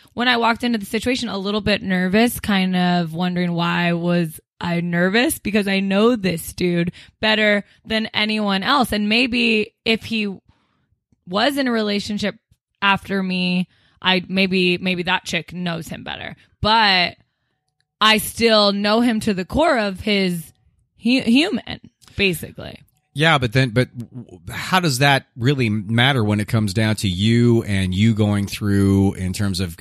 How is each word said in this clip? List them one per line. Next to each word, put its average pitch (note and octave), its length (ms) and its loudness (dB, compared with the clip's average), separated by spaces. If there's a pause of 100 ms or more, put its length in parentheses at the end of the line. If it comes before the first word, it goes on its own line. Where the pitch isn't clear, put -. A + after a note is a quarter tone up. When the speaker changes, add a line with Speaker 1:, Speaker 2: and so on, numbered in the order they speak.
(140)
Speaker 1:
when A#3+ 120 -2
I B3 120 2
walked A#3 260 0
into A#3+ 140 0
the G3 80 -10
situation, A#3+ 420 -4
a G3 100 -6
little G3+ 220 -4
bit G#3 200 0
nervous, F#3+ 600 0
kind F#3 340 0
of F3 400 0
wondering F3+ 380 -2
why E3+ 400 0
was E3+ 480 -2 (200)
I E3+ 200 -2
nervous, F#3 580 0
because G3+ 300 -2
I G3 100 0
know G3 380 2
this F3 380 -4
dude F3 360 -2 (300)
better G#3+ 420 2 (220)
than A3 300 -4
anyone G#3+ 500 -2
else. C4+ 260 2
And G#3 180 -2
maybe A#3 680 0 (100)
if A3 200 0
he A3 220 -4 (1000)
was A3+ 300 0
in C4+ 120 -2
a A#3+ 40 0
relationship G#3 640 -2 (460)
after G3 400 0
me, F3+ 460 -2 (340)
I, F#3 260 0
maybe, F#3 500 0
maybe F3+ 260 -4
that F#3 200 -2
chick - 280 -6
knows E3+ 360 -8
him - 160 -14
better. - 320 -12 (240)
But G3+ 560 2 (840)
I G#3+ 180 6
still G#3+ 540 2
know G#3 280 0
him A#3+ 200 0
to G#3+ 140 -2
the F#3 100 -4
core C#4+ 340 0
of G3+ 220 -4
his F#3+ 520 -2 (500)
hu-, B3 200 2
human, C#4 580 0 (360)
basically. - 640 -6 (340)
Speaker 2:
Yeah, D#3 240 2
but B2 140 -2
then, C3 180 2
but A#2+ 260 0
w-, A#2 440 -16 (100)
how - 300 -2
does D3 180 0
that C#3 280 2 (100)
really B2+ 340 0
matter A2+ 540 0
when G#2 160 2
it G2+ 80 -6
comes G#2+ 260 0
down A2 220 0
to G#2+ 120 -2
you A#2 540 4
and F#2+ 320 -2
you G#2+ 180 4
going G#2 340 0
through G2 680 2
in F#2 180 -6
terms G2 280 -4
of, F2 200 -8